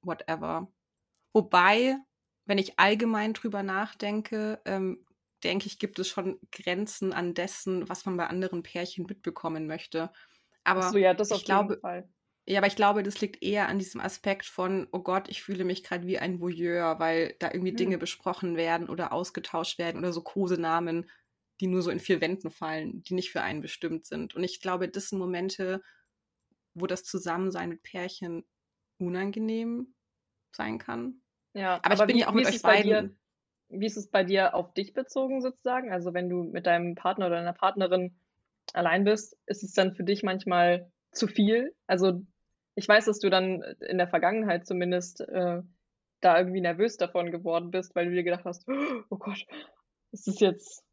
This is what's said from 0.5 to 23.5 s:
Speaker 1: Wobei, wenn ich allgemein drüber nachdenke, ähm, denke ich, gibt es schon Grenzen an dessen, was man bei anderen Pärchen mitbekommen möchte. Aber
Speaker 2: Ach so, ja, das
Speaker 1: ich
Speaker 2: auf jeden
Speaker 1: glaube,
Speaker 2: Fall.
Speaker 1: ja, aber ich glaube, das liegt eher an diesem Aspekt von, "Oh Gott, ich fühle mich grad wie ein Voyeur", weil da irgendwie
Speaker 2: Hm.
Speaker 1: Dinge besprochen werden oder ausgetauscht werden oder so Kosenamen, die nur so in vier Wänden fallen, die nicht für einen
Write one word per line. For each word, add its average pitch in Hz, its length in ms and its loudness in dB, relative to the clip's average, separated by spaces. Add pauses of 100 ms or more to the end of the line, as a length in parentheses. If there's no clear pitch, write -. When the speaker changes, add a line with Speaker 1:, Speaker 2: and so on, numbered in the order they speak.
Speaker 1:
Wobei, 214 600 6 (500)
wenn 202 120 2
ich 190 200 -2
allgemein 214 560 4
drüber 208 280 -6
nachdenke, 214 1040 -4
ähm, 190 380 -4 (400)
denke 180 220 -2
ich, - 120 -12
gibt 208 200 -6
es 185 100 -4
schon 190 300 -6 (140)
Grenzen 190 600 -4
an 175 220 -4
dessen, 185 540 -4
was - 180 -8
man 185 100 -4
bei 175 120 -2
anderen 180 340 -4
Pärchen 175 440 -8
mitbekommen 160 600 -6
möchte. 160 440 -6 (540)
Aber 180 80 4
Speaker 2:
Ach 185 100 2
so, 185 160 2
ja, 185 160 8
das 202 160 -2
Speaker 1:
ich - 20 2
Speaker 2:
auf 202 120 0
jeden - 0 -
Speaker 1:
glaube, 202 300 2
Speaker 2:
Fall. 180 340 -10 (380)
Speaker 1:
ja, 196 140 2
aber 202 60 4
ich 196 100 0
glaube, 208 260 4
das 196 180 -4
liegt - 220 -6
eher 202 260 0
an 196 100 0
diesem 185 220 -6
Aspekt 196 460 -4
von, 185 460 -2
"Oh 185 80 -4
Gott, 190 280 -2
ich - 140 -10
fühle 185 220 -4
mich 185 200 -4
grad 180 220 -6
wie 185 120 -2
ein 180 220 -4
Voyeur", 170 580 0
weil 165 420 0
da 170 120 -2
irgendwie 185 200 -2
Speaker 2:
Hm. - 40 -6
Speaker 1:
Dinge 185 220 0
besprochen 175 580 -4
werden 165 320 0
oder 170 240 -4
ausgetauscht - 680 -4
werden 170 200 -4
oder 175 160 -2
so 170 80 -6
Kosenamen, 170 880 0 (500)
die 190 60 -2
nur 185 160 2
so 170 80 0
in 170 100 -2
vier 180 220 2
Wänden 175 280 -2
fallen, 160 520 -8
die - 120 -8
nicht 185 180 -2
für - 100 -2
einen - 180 -4